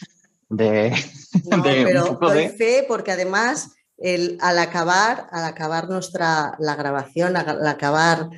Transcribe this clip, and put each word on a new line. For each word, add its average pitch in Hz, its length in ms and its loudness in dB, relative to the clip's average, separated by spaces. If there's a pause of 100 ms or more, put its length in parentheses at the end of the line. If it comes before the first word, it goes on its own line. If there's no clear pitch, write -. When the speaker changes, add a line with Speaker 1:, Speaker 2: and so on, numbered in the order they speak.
(500)
Speaker 1:
de, 107 420 2 (280)
<laughs> - 260 -2
Speaker 2:
No, 185 160 2
Speaker 1:
de 139 160 4
un 127 60 4
Speaker 2:
pero 170 240 4
Speaker 1:
poco 170 200 0
Speaker 2:
doy 160 160 4
Speaker 1:
de 202 60 -4
Speaker 2:
fe 240 360 2
porque 208 260 -2
además 196 580 -2 (280)
el, 175 420 -2
al 175 180 2
acabar, 175 720 0
al 170 140 -6
acabar 160 440 -6
nuestra, 170 680 -2
la 151 160 -2
grabación, 143 600 -2
al, 156 120 -2
al 151 200 -2
acabar, 160 680 2